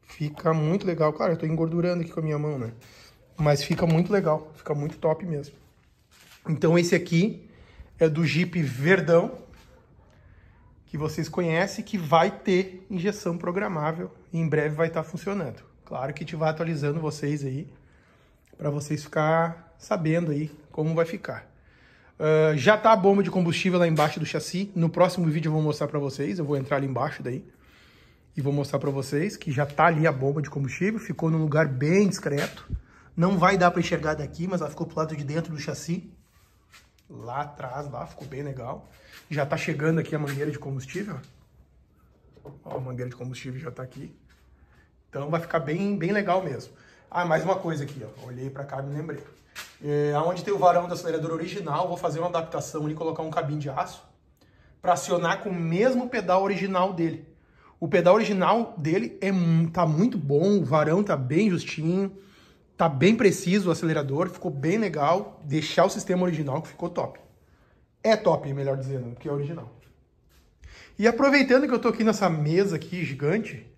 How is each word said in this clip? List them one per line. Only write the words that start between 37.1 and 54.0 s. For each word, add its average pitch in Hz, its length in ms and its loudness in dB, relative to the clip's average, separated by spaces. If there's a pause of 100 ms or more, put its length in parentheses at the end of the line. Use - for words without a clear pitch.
Lá 120 300 -10
atrás, 143 500 -10
lá, 135 160 -10
ficou 143 220 -16
bem 135 140 -10
legal. 127 460 -10 (400)
Já 147 160 -2
tá 151 120 -2
chegando 160 420 0
aqui 160 160 -4
a 151 40 -2
mangueira 147 340 -4
de - 60 -8
combustível. 143 580 -8 (1500)
Ó, 135 120 -12
a 131 40 -8
mangueira 127 300 -10
de - 60 -16
combustível 127 420 -12
já 120 140 -12
tá 131 100 -14
aqui. 139 320 -16 (920)
Então 143 220 -10
vai 160 100 0
ficar 165 180 -2
bem, 180 380 -2
bem 170 160 -2
legal 185 320 0
mesmo. 131 280 -10 (380)
Ah, 175 140 -2
mais 160 180 2
uma 185 140 2
coisa 165 260 -4
aqui, 131 220 -10
ó. - 220 -16
Olhei 127 240 -10
pra 139 120 -12
cá 139 180 -8
e 139 60 -8
me 143 80 -8
lembrei. 156 260 -8 (600)
É, 147 320 0
aonde 170 300 0
tem 202 100 0
o 196 40 -2
varão 175 280 6
do 175 80 -4
acelerador 160 380 -4
original, 170 560 -4
vou 170 80 -4
fazer 160 240 -4
uma 175 80 -2
adaptação 160 580 -6
ali, 151 80 -4
colocar 160 300 -6
um 160 60 -8
cabinho 151 280 -2
de 143 100 -6
aço 147 380 -8 (720)